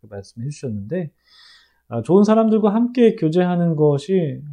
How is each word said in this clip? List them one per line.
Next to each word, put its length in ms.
그렇게 120
말씀해 360
주셨는데, 640
아, 120
좋은 220
사람들과 500
함께 400
교제하는 640
것이, 680